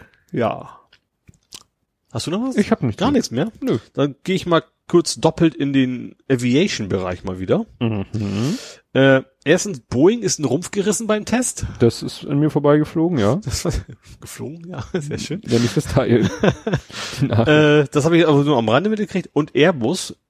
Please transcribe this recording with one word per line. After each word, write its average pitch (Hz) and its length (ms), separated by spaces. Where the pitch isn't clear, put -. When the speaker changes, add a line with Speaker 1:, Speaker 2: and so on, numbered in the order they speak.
Speaker 1:
ja. 117 380
Hast - 160
du 147 40
noch 202 120
was? 262 140
Speaker 2:
Ich - 140
hab - 100
nicht 117 180
Speaker 1:
Gar 240 120
Speaker 2:
mehr. 277 80
Speaker 1:
nichts - 120
mehr? 156 200
Speaker 2:
Nö. 220 160
Speaker 1:
Dann 139 300
gehe 185 120
ich 180 120
mal 165 160
kurz - 320
doppelt 160 340
in 139 180
den 127 440
Aviation-Bereich 107 920
mal 92 160
wieder. 135 280
Speaker 2:
Mhm. 107 260
Speaker 1:
Äh, 135 280
erstens, 165 360
Boeing 190 420
ist - 160
ein 147 60
Rumpf 180 260
gerissen 208 340
beim 214 200
Test. - 420
Speaker 2:
Das - 240
ist - 240
an 143 140
mir 151 100
vorbeigeflogen, 151 680
ja. 104 160
Speaker 1:
Das 165 300
war 160 60
<laughs> - 240
geflogen, 165 460
ja, - 160
sehr 143 200
schön. 185 260
Speaker 2:
Ja, 117 140
nicht 120 180
das 151 80
Teil. 117 420
Speaker 1:
<laughs> - 480
Speaker 2:
Die 139 60
Nachricht. 117 200
Speaker 1:
Äh, 151 440
das 143 140
habe 165 120
ich 165 100
aber 143 160
nur 143 140
am 113 100
Rande 151 220
mitgekriegt. 208 440
Und 156 220
Airbus 143 600